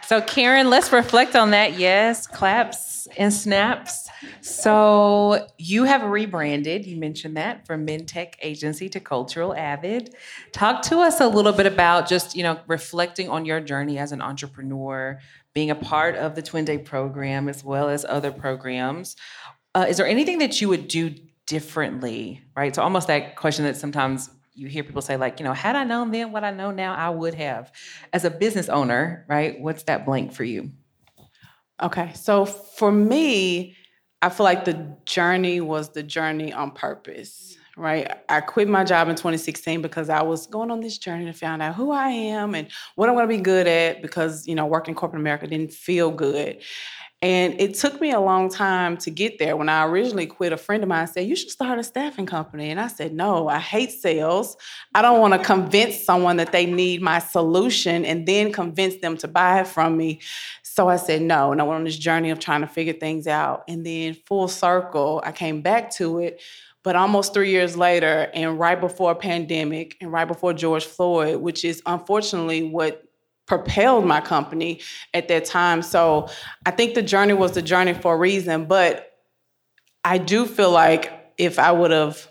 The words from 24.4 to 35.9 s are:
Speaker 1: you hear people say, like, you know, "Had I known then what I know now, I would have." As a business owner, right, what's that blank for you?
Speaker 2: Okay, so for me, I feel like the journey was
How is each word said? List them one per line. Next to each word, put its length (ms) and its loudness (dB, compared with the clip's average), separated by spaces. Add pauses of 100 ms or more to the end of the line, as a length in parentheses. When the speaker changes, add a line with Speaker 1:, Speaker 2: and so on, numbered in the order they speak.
Speaker 1:
you 140 -16
hear 160 -8
people 160 -8
say, 160 -4
like, 240 -4
you 40 -10
know, 100 -4
"Had 220 -2
I 80 -2
known 260 -4
then 200 -6
what 140 -8
I 60 -4
know 200 -8
now, 240 -6
I 140 -4
would 260 -4
have." 380 -8 (400)
As 120 0
a 60 4
business 380 -2
owner, 580 0
right, 340 -2
what's 240 -8
that 200 -2
blank 280 -2
for 120 -8
you? 260 -8 (1120)
Speaker 2:
Okay, 320 -4
so 300 2
for 480 -2
me, 840 2 (440)
I 80 0
feel 160 0
like 220 4
the 280 -4 (120)
journey 540 0
was 300 -4